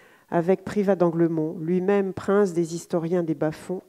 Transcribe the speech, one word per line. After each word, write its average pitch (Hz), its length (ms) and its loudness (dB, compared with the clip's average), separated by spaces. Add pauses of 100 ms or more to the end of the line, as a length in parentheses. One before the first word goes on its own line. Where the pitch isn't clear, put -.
(300)
avec 170 340 0
Privat 196 320 0
d'Anglemont, 165 640 0
lui-même 185 560 0
prince 196 400 2
des 165 200 0
historiens 170 480 -2
des 160 120 -2
bas-fonds 156 540 -4